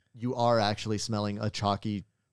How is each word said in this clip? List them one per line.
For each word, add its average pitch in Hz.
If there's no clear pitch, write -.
you 120
are 120
actually 107
smelling 104
a 107
chalky 101